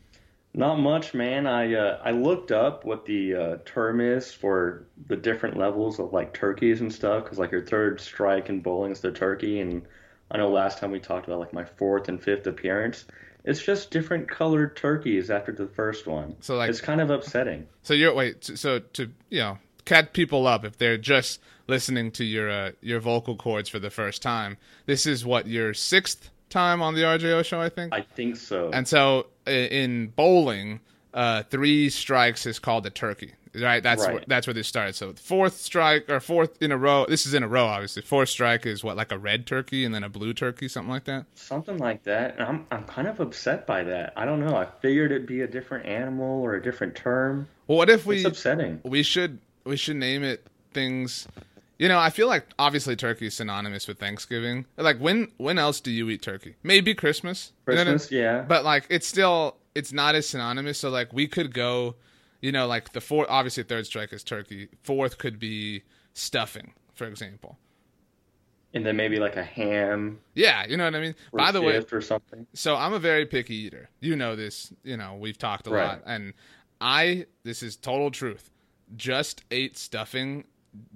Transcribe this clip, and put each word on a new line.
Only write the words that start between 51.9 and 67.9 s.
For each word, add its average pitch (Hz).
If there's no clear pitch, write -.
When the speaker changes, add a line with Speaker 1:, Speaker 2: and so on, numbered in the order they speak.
Speaker 2:
I 160
feel 214
like 202
obviously 139
turkey 113
is 101
synonymous 101
with 101
Thanksgiving. 120
Like, 151
when, 190
when 160
else 147
do 127
you 113
eat 104
turkey? 101
Maybe 196
Christmas. 175
You 127
know -
what 175
I 175
Speaker 1:
Christmas, 147
Speaker 2:
mean? 131
Speaker 1:
yeah. 117
Speaker 2:
But, 143
like, 147
it's 170
still, 175
it's 147
not 147
as 151
synonymous. 135
So, 143
like, 123
we 143
could 147
go, 123
you 131
know, 135
like, 120
the 120
fourth, 151
obviously 127
third 113
strike 107
is 104
turkey. 104
Fourth 135
could 113
be 107
stuffing, -
for 120
example. 104